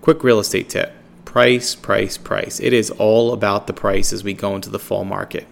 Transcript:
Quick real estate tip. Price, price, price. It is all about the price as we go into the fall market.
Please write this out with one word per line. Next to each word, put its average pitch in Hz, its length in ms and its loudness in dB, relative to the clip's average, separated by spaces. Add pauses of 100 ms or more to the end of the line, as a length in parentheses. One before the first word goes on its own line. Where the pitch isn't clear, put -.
Quick - 220 4
real 120 140 6
estate 98 320 -2
tip. - 240 -4 (320)
Price, 123 480 2
price, 101 420 -2
price. - 440 -6
It 123 140 2
is - 180 2
all 117 420 4
about 104 320 -2
the - 80 -8
price 98 400 2
as 98 100 -8
we 98 120 -4
go 98 200 -4
into 98 140 -10
the 101 80 -8
fall 101 260 -6
market. 98 480 -8